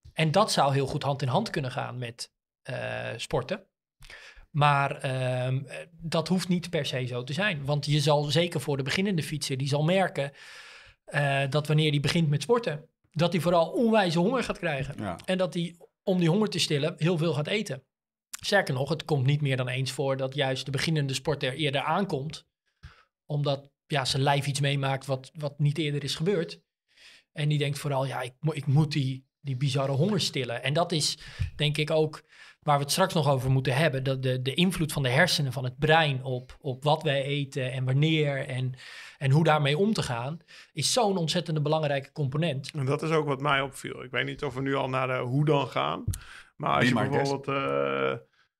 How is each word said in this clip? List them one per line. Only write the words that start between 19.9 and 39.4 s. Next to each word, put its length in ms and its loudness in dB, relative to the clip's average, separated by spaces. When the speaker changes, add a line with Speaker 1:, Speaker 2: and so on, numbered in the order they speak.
Speaker 1:
voor 240 -2
dat 180 -4
juist 300 0
de 60 -6
beginnende 440 0
sporter 400 -2
eerder 280 0
aankomt. 640 -2
Omdat, 440 -2
ja, 180 0
zijn 180 0
lijf 240 4
iets 140 -2
meemaakt 460 0
wat, 280 -4
wat 240 -8
niet 200 2
eerder 260 -2
is 100 -6
gebeurd. 460 -2
En 160 -2
die 100 2
denkt 200 0
vooral, 280 -2
ja, 140 -6
ik 200 -10
mo-, 140 0
ik 120 -6
moet 260 4
die, 340 -2
die 160 -6
bizarre 360 0
honger 280 2
stillen. 420 -4
En 100 0
dat 200 2
is, 260 0
denk 220 0
ik, 120 -2
ook 320 0
waar 160 2
we 60 0
het 100 -4
straks 220 2
nog 140 2
over 220 2
moeten 260 2
hebben. 280 2
Dat 180 -2
de, 200 0
de 120 -4
invloed 380 2
van 100 -2
de 60 2
hersenen, 440 2
van 120 -4
het 140 -6
brein 460 4
op, 360 -6
op 240 -6
wat 180 2
wij 200 0
eten 500 -4
en 120 -4
wanneer 640 2
en, 260 -4
en 120 2
hoe 140 6